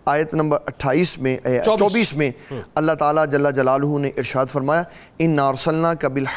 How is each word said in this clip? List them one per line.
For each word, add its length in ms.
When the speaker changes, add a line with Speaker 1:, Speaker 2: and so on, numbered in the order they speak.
Speaker 1:
आयत 260
नंबर 220
अट्ठाईस 640
में, 260
ए, 180
Speaker 2:
चौबीस। 140
Speaker 1:
चौबीस 380
में 160
Speaker 2:
हम्म। 120
Speaker 1:
अल्लाह 180
ताला 320
जल्ला 240
जलालुहु 480
ने 200
इरशाद 300
फरमाया, 380
"इन्ना 280
अर्सलनाका 600
बिल 180